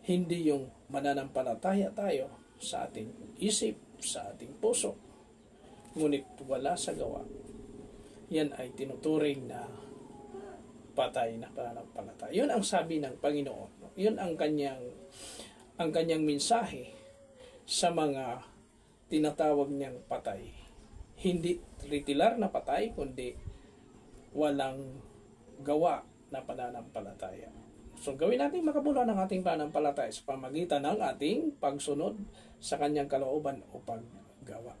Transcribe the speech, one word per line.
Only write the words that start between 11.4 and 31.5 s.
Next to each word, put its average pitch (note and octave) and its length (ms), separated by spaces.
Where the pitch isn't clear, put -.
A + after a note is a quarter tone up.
pananampalataya. A#2 800
Yun B3+ 160
ang G#3 160
sabi E3 320
ng C3+ 240
Panginoon. C#3+ 720
Yun G3+ 240
ang F3+ 160
kanyang, D3 480
ang E3 160
kanyang D#3+ 320
mensahe D3+ 640
sa F3 240
mga C3+ 480
tinatawag D3+ 640
niyang C3+ 400
patay. A2 400
Hindi F3 400
literal D3 560
na G3 80
patay, G3 480
kundi B2+ 400
walang C3+ 640
gawa D3 480
na C3+ 80
pananampalataya. A#2 1120
So, C3+ 160
gawin F#3+ 240
natin D4+ 240
makabuluhan C#4+ 480
ang G3 80
ating F#3 240
pananampalataya D3+ 720
sa - 80
pamagitan C3+ 560
ng G3+ 240
ating G3+ 560